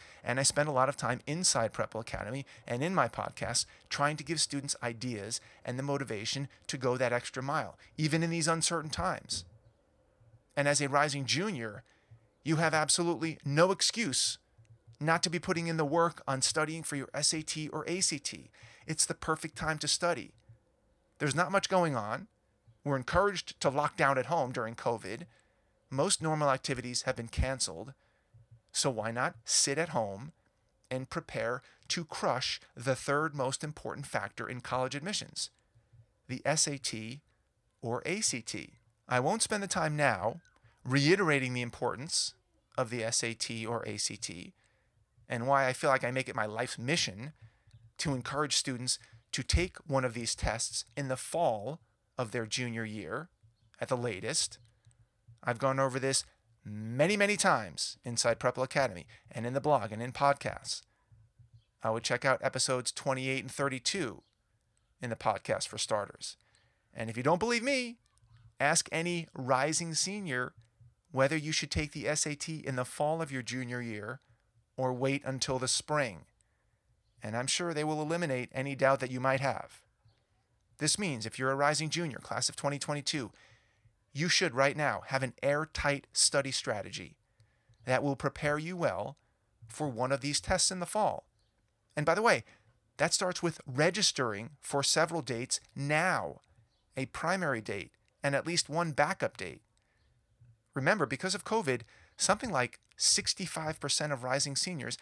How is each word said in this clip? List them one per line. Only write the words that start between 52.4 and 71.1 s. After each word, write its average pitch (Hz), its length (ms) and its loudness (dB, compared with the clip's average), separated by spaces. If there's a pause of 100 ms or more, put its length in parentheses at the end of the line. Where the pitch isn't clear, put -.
junior 117 380 -4
year 107 440 -8 (520)
at 120 80 -4
the 131 80 2
latest. 120 600 -2 (880)
I've 120 140 0
gone 135 200 2
over 135 200 2
this 135 260 2 (400)
many, 117 520 0
many 202 200 4
times 123 680 0
inside 117 340 2
Prep 127 180 2
Well 127 80 0
Academy 123 420 0 (240)
and 117 160 -4
in 123 60 -2
the 135 80 0
blog 117 320 2
and 107 100 -6
in 123 100 -6
podcasts. - 720 0 (1000)
I 113 80 0
would 113 120 -2
check - 220 0
out 131 180 4
episodes 127 480 0
twenty-eight 131 520 -2
and 127 80 -10
thirty-two 135 720 -4 (800)
in 123 80 -6
the 113 60 -4
podcast 98 520 0
for 113 100 -8
starters. - 580 -2 (580)
And 113 160 -6
if 110 60 -8
you 123 60 -4
don't 160 160 4
believe 233 240 2
me, 247 360 0 (600)
ask 147 320 2
any 170 440 -2
rising 147 600 2
senior 165 600 -2 (560)